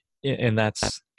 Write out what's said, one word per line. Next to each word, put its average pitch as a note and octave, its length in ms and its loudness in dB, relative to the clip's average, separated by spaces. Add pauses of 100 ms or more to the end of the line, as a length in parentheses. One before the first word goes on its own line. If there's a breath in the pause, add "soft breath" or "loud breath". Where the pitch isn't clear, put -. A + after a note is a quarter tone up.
(240)
a-, C3+ 120 0 (100)
and A2 120 2
that's, - 420 0 (180)